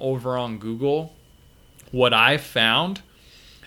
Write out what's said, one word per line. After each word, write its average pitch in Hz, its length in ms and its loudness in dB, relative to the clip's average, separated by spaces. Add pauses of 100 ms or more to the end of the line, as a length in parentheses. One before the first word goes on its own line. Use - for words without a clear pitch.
over 127 360 -4
on 117 200 -4
Google, 139 580 -4 (760)
what 123 220 2
I 117 220 6
found 143 640 -2 (640)